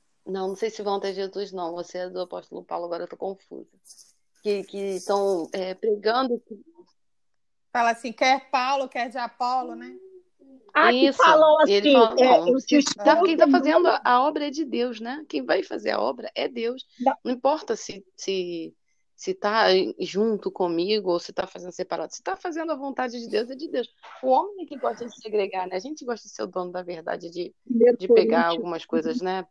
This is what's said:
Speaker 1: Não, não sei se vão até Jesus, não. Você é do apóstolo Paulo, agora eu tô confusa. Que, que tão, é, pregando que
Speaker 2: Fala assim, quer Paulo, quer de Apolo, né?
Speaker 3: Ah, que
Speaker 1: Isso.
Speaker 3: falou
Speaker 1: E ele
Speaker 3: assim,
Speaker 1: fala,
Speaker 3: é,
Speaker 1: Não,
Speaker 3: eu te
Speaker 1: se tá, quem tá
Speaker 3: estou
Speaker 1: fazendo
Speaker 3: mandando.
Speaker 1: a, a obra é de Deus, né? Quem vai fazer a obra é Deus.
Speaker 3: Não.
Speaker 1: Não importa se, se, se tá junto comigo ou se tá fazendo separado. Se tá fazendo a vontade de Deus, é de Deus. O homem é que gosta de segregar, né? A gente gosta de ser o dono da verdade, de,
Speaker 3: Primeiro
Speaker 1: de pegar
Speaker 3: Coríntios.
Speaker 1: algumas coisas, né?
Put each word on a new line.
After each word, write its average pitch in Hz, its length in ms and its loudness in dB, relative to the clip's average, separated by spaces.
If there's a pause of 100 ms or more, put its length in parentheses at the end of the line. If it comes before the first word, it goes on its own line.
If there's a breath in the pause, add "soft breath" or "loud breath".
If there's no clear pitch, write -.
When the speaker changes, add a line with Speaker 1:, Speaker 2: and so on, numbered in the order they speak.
(260)
Speaker 1:
Não, 185 240 -6
não 190 60 -8
sei 220 140 -4
se 214 120 -14
vão 202 140 -2
até 196 180 -6
Jesus, 190 380 -8
não. 175 220 -8
Você 175 260 -10
é 180 100 -8
do 185 120 -8
apóstolo 180 420 -12
Paulo, 170 220 -8
agora 170 180 -8
eu 175 40 -12
tô 175 100 -16
confusa. - 500 -12 (720)
Que, 202 220 -4
que 196 420 -8
tão, 196 480 0
é, 185 220 -6
pregando 226 640 -2
que 202 200 -18 (1120)
Speaker 2:
Fala 233 200 2
assim, 233 200 -8
quer 262 380 0
Paulo, 262 400 -2
quer 247 200 -6
de 233 80 -12
Apolo, 247 580 -6
né? 240 200 -18 (760)
Speaker 3:
Ah, 294 180 6
que 254 160 6
Speaker 1:
Isso. 269 160 2
Speaker 3:
falou 311 340 8 (100)
Speaker 1:
E 302 40 4
ele 302 180 4
Speaker 3:
assim, 285 40 8 (160)
Speaker 1:
fala, - 120 -4
Speaker 3:
é, 254 180 8
Speaker 1:
Não, 170 100 0
Speaker 3:
eu 262 80 4
te 294 240 2
Speaker 1:
se - 140 -2
tá, 311 280 4
quem 330 140 2
tá 330 80 8
Speaker 3:
estou 285 60 4
Speaker 1:
fazendo 302 320 4
Speaker 3:
mandando. 339 200 4
Speaker 1:
a, 247 100 4
a 254 100 4
obra 294 240 -2
é - 20 -4
de 294 160 -6
Deus, 240 340 -4
né? 269 300 -10
Quem 269 160 -6
vai - 180 0
fazer - 280 -8
a 104 100 -2
obra 131 340 -6
é 285 140 -4
Deus. 240 360 -8 (140)
Speaker 3:
Não. 254 240 -2
Speaker 1:
Não 247 100 -6
importa 269 440 -4
se, 196 280 -16 (120)
se, 175 560 -8 (420)
se - 180 -8
tá 208 340 0 (340)
junto 196 500 -2
comigo 185 600 -2
ou - 80 0
se - 120 -14
tá 185 160 -6
fazendo 180 240 -16
separado. 170 420 -8
Se - 80 -18
tá 381 140 -6
fazendo 330 380 -8
a - 20 -4
vontade 262 460 -8
de 233 80 -14
Deus, 220 200 -4
é 262 60 -12
de 302 140 -14
Deus. 240 180 -4 (340)
O 262 60 -4
homem 359 360 0
é 269 40 -14
que 285 100 -14
gosta 233 280 -6
de - 160 -18
segregar, 196 460 -4
né? 185 100 -10
A - 20 -4
gente 285 240 -14
gosta 240 240 -10
de - 60 -20
ser 220 100 -8
o 208 40 -8
dono 180 260 -8
da 180 100 -8
verdade, 170 460 -10
de, 175 240 -10 (120)
Speaker 3:
Primeiro 240 320 4
Speaker 1:
de 185 120 -10
pegar 220 340 6
Speaker 3:
Coríntios. 170 140 0
Speaker 1:
algumas 165 280 -8
coisas, 160 360 -4
né? 185 300 -6